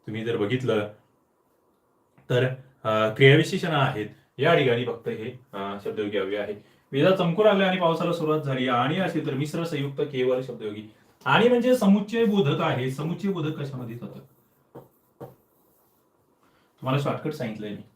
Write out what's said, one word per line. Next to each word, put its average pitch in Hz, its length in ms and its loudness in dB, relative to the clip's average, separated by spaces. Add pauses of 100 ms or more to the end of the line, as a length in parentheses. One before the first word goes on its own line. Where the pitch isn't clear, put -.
तुम्ही 110 160 -8
जर 113 140 -2
बघितलं 107 500 0 (1400)
तर, 127 160 2 (380)
अ, 110 300 0
क्रियाविशेषण 156 580 6
आहेत, 123 360 0 (300)
या 160 180 4
ठिकाणी 123 300 2
फक्त - 240 -6
हे, 113 300 -8 (140)
अ, 101 300 -8
शब्दयोगी 104 340 -4
अव्यय 98 220 -2
आहे. 104 140 -6 (380)
विजा 165 240 4
चमकू 180 280 0
लागल्या 196 240 6
आणि 185 120 0
पावसाला 165 340 0
सुरुवात 151 260 0
झाली 131 280 -2
आणि 127 320 0
असेल 160 280 -2
तर 135 60 -2
मिश्र 151 300 -4
संयुक्त 143 380 -6
केवळ 127 400 0
शब्दयोगी. 107 420 -10 (420)
आणि 180 240 4
म्हणजे 247 260 4
समुच्चय 214 500 4
बोधक 185 360 2
आहे. 131 300 0
समुच्चय 165 380 -4
बोधक 156 280 -4
कशामध्ये 127 380 -10
जातं? 107 240 -14 (2500)
तुम्हाला 131 180 0
शॉर्टकट 135 340 -4
सांगितलंय 104 360 -8
मी 98 140 -12 (120)